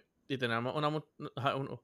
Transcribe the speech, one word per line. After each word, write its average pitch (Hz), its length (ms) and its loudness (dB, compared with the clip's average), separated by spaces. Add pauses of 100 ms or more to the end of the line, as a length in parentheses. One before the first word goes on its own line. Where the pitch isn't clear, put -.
(280)
Y 135 100 -2
teníamos 120 380 0
una 151 140 2
mu-, 151 140 -2 (340)
ja-, 120 180 2
un-, 135 280 -4